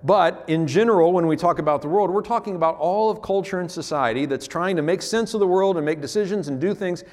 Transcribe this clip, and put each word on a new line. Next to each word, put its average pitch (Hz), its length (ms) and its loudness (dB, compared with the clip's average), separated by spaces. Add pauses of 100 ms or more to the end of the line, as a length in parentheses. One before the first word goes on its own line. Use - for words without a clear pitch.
But 175 420 2
in 160 200 2
general, 180 460 4
when 175 140 2
we 156 100 2
talk 175 220 0
about 151 220 0
the 147 80 -8
world, 185 220 2
we're 202 100 0
talking 208 340 -4
about 165 220 0
all 196 320 0
of 214 140 -4
culture 196 380 -2
and 170 100 -6
society 139 560 -2
that's 135 220 -4
trying 180 280 -2
to 151 60 0
make 170 180 0
sense 220 320 -2
of 220 80 -2
the 196 60 4
world 190 320 2
and 151 80 -2
make 156 160 -2
decisions 185 460 -4
and 135 120 -4
do 190 140 0
things, 185 280 -4 (100)